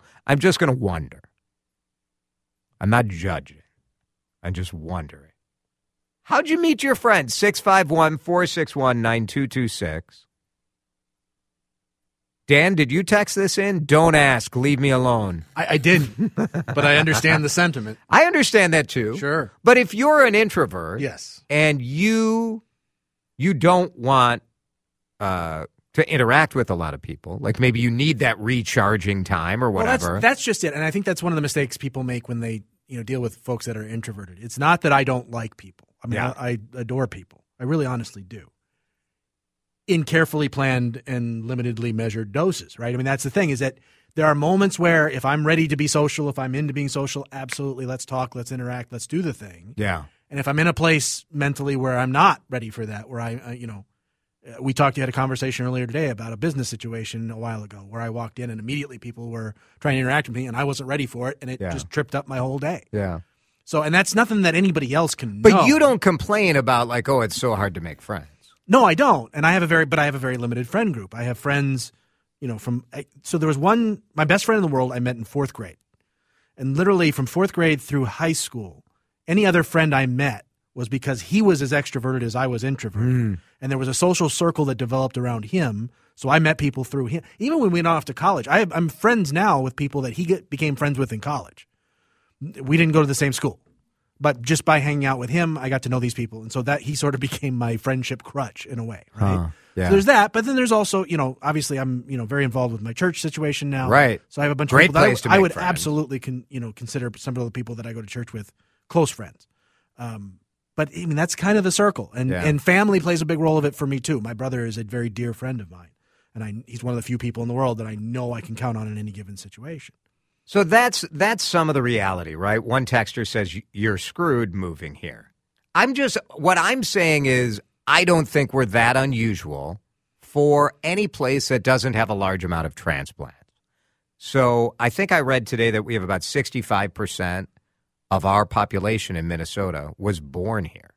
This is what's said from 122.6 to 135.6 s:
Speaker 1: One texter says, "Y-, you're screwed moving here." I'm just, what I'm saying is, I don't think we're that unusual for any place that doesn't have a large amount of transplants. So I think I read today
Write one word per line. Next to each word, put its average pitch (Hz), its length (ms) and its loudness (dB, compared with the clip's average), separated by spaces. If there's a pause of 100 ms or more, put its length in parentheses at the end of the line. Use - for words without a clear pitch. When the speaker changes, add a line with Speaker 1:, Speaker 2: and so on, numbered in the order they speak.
Speaker 1:
One 123 240 0
texter 117 400 0
says, 101 280 -2
"Y-, 101 80 -10 (100)
you're 104 260 -2
screwed 120 560 -2
moving 82 400 -8
here." - 380 -16 (420)
I'm 226 200 2
just, 262 240 0 (180)
what 175 220 2
I'm 220 260 2
saying 160 420 2
is, 123 340 2 (280)
I 165 160 6
don't 170 240 4
think 143 240 0
we're 135 140 2
that 117 320 4
unusual 98 800 -2 (400)
for 147 540 4 (100)
any 190 240 0
place 135 400 -2
that 127 140 0
doesn't 131 320 2
have 110 160 0
a 107 40 0
large 95 300 -2
amount 82 220 -2
of 71 80 -8
transplants. 71 600 -6 (840)
So 120 600 2
I 120 120 0
think 196 220 0
I 170 80 4
read 127 260 0
today 117 260 0